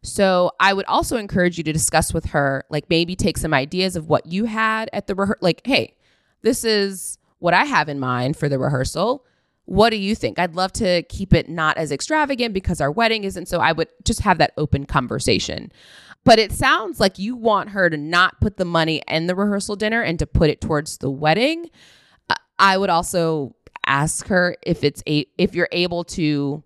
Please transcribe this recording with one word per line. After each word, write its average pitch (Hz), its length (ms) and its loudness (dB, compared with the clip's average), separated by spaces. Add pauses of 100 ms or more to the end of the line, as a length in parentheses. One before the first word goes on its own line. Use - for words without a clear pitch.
So 185 560 2
I 196 140 6
would 196 120 -2
also 277 320 0
encourage 180 400 0
you 165 60 -6
to 151 100 -2
discuss 160 400 2
with 165 120 -4
her, 139 440 -2
like, 151 200 -6
maybe 170 260 2
take 165 220 -2
some 160 160 -2
ideas 180 420 0
of 156 120 -8
what - 180 2
you 185 200 -2
had 220 480 -2
at 202 120 -6
the 202 80 -4
rehe-, 196 280 0
like, 170 240 2
"Hey, 247 300 0 (460)
this 226 220 0
is 202 560 -2 (180)
what 175 160 2
I 214 120 4
have 185 220 0
in 143 120 -6
mind 127 380 -2
for 147 120 -2
the 135 100 0
rehearsal. 147 680 -2 (400)
What 208 260 4
do 220 60 -2
you 202 180 0
think? 117 220 -4
I'd 170 180 -2
love 185 180 -2
to 180 300 0
keep - 300 0
it 170 160 2
not 160 280 0
as 151 140 -4
extravagant 254 600 -2
because 185 280 -2
our 143 100 0
wedding 220 320 0
isn't." 190 240 -8
So 175 120 -2
I 165 140 2
would 160 160 -2 (140)
just - 180 -2
have 180 180 2
that - 180 2
open 143 280 -2
conversation. 120 840 -2 (520)
But 226 160 8
it 214 120 0
sounds 311 480 0
like 196 200 0
you 220 160 -6
want 220 340 0
her 196 200 0
to 156 80 -4
not 170 440 0
put 208 160 -2
the 185 80 0
money 160 420 0
in 160 200 -2
the 180 80 0
rehearsal 202 400 -2
dinner 214 260 -2
and 165 160 -2
to 147 80 -2
put 156 240 4
it - 120 -2
towards 156 360 -4
the 139 140 -6
wedding. 226 580 0 (580)
Uh, - 80 2 (220)
I 190 200 4
would 196 120 0
also 165 680 0 (300)
ask 143 420 0
her 180 360 2
if 170 200 -2
it's 147 240 -6
a, 147 200 -2 (100)
if - 160 0
you're 165 180 0
able 175 340 -2
to. 147 600 -2